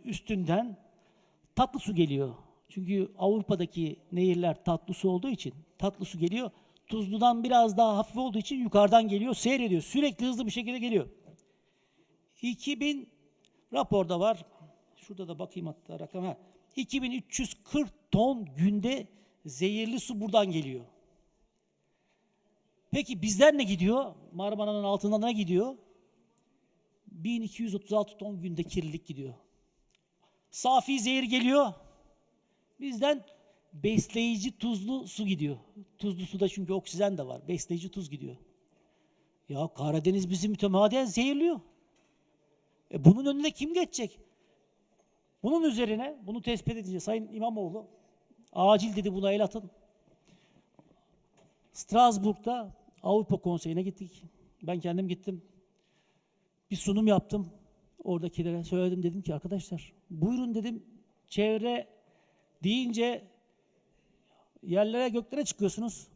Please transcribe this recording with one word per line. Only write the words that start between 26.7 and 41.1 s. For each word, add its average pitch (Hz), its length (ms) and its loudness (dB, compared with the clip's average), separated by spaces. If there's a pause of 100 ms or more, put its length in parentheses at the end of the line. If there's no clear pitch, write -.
Bin 226 360 -4
iki 220 200 -8
yüz 214 120 -4
otuz 202 180 -6
altı 208 240 0
ton 202 240 -10
günde 170 220 -4
kirlilik 160 440 -6
gidiyor. 135 280 -12 (1160)
Safi 262 500 2
zehir 254 220 2
geliyor. 254 500 4 (1080)
Bizden 277 440 0 (480)
besleyici 220 840 0
tuzlu 226 500 -4
su 208 180 -6
gidiyor. 147 300 -2 (420)
Tuzlu 185 280 -4
suda 190 220 0
çünkü 185 240 -6
oksijen 190 460 -2
de 139 80 -6
var. 131 220 -12
Besleyici 175 420 -6
tuz 165 200 -10
gidiyor. 135 260 -12 (1120)
Ya 147 260 -4
Karadeniz 160 560 0
bizi 185 180 -2
mütemadiyen 208 560 4
zehirliyor. 277 560 0 (1300)